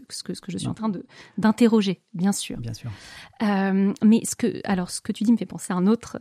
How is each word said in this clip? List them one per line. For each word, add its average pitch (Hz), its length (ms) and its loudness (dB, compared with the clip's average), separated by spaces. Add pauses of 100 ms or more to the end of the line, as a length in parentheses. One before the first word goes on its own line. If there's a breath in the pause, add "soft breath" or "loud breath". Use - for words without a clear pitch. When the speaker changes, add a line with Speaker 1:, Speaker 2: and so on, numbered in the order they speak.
Speaker 1:
ce - 140 -12
que, 175 100 -10
ce - 80 -14
que - 100 -14
je 180 60 -6
suis - 80 -6
Speaker 2:
Non. - 60 -4
Speaker 1:
en - 20 -4
train 220 160 -4
de, 175 160 -6 (320 loud breath)
d'interroger, 214 640 2 (140)
bien 190 160 0
sûr. - 260 -6
Speaker 2:
Bien 117 160 -8
sûr. 117 160 -12 (540 loud breath)
Speaker 1:
Euh, 196 500 2 (100)
mais 220 220 8
ce - 100 -6
que, - 280 -2
alors, 185 260 -2
ce - 120 -10
que - 100 -8
tu 208 120 -4
dis 220 80 4
me 226 60 4
fait 202 80 -4
penser - 260 -10
à 185 40 -2
un 180 100 2
autre, 226 360 0